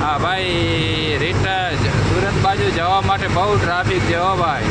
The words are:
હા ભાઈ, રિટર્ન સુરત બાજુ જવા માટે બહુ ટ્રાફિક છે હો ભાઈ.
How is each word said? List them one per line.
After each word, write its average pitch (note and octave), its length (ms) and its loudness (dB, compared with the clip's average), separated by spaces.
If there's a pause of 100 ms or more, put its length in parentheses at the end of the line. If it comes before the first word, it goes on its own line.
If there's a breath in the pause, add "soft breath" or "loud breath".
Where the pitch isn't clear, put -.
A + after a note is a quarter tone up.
હા D3 140 0
ભાઈ, E3 1000 0
રિટર્ન F#3 600 0 (280)
સુરત G3 340 0
બાજુ G3 260 2
જવા F#3 320 0
માટે G3 260 0
બહુ G3 300 2
ટ્રાફિક F3+ 520 0
છે E3 60 2
હો F#3 200 0
ભાઈ. D#3 360 0